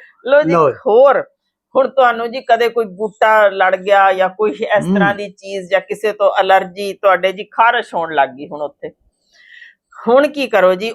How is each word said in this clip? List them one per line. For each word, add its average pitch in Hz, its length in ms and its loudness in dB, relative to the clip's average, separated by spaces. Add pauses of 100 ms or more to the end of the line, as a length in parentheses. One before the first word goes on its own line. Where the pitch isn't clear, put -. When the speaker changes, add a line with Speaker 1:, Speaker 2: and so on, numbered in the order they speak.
(260)
Speaker 1:
ਲਓ 285 160 4
ਜੀ, 311 100 -2
Speaker 2:
ਲਓ। 156 180 2
Speaker 1:
ਹੋਰ 226 540 2 (520)
ਹੁਣ 262 120 2
ਤੁਹਾਨੂੰ 240 440 0
ਜੀ 262 80 -8
ਕਦੇ 233 280 0
ਕੋਈ 226 160 -4
ਬੂਟਾ 214 640 0
ਲੜ 190 280 0
ਗਿਆ 196 360 2
ਜਾਂ 185 160 0
ਕੋਈ 208 220 -4
ਇਸ 208 340 -2 (100)
ਤਰ੍ਹਾਂ 202 140 2
Speaker 2:
ਹੂੰ। 202 80 -4
Speaker 1:
ਦੀ 202 120 -10
ਚੀਜ਼ 190 420 -12
ਜਾਂ 185 100 0
ਕਿਸੇ 202 320 -6
ਤੋਂ 202 180 0 (100)
ਅਲਰਜੀ, 190 520 -2
ਤੁਹਾਡੇ 185 400 0
ਜੀ 190 120 -14
ਖਾਰਿਸ਼ 233 500 -2
ਹੋਣ 165 200 -6
ਲੱਗ 139 140 0
ਗਈ 135 200 -18
ਹੁਣ 147 140 -14
ਉੱਥੇ, 147 260 -12 (1200)
ਹੁਣ 269 200 4
ਕੀ 285 180 -8
ਕਰੋ 185 280 2
ਜੀ? 220 200 -8